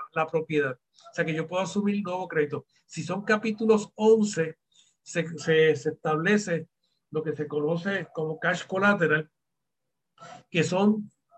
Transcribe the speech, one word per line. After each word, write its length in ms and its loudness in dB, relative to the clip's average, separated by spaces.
la 140 -2
propiedad. 440 -2
O 420 -18
sea, 120 -2
que 80 -2
yo 140 -4
puedo 140 -4
asumir 400 -2
nuevo 260 -6
crédito. 380 -2
Si 180 -10
son 200 -6
capítulos 720 0
once, 640 2
se, 260 -4
se, 380 4
se 140 -4
establece 800 0
lo 120 -4
que 120 -4
se 120 -6
conoce 680 -2
como 260 -6
cash 260 -2
collateral, 640 2
que 140 2
son 480 2